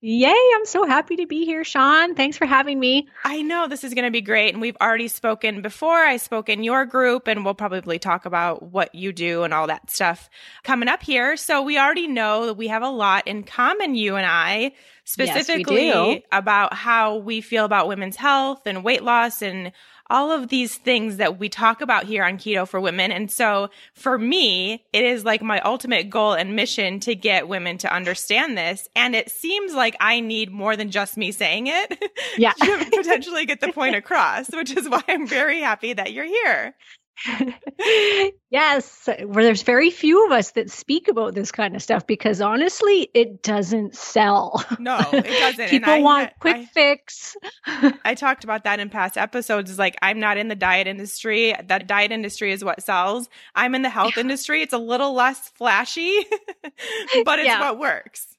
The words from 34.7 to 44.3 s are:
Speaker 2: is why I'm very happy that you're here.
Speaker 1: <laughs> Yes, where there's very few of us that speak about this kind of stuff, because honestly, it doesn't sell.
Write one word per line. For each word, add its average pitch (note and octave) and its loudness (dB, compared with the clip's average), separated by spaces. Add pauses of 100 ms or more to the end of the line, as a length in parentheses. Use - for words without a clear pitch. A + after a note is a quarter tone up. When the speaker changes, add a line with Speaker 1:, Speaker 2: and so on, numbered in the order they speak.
Speaker 2:
is E4+ -4
why B3 0
I'm E4 -2
very C#4+ 0
happy A#3+ -2
that G3 -6
you're C#4 -8
here. D#4+ -2 (520)
Speaker 1:
<laughs> B3 -4 (960)
Yes, C#4+ 0 (160)
where G#3 2
there's A3 4
very C4+ 4
few F4 6
of F4 4
us A3+ 2
that G#3 -4
speak - -2
about A3 0
this G3+ -6
kind G3+ -4
of G3 -8
stuff, - 0
because G#3 0
honestly, E4+ 2
it A#3 4
doesn't G#3 -2
sell. - 2 (160)